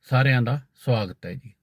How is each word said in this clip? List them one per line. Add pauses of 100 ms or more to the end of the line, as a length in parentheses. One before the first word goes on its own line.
(100)
ਸਾਰਿਆਂ
ਦਾ (140)
ਸਵਾਗਤ
ਹੈ
ਜੀ।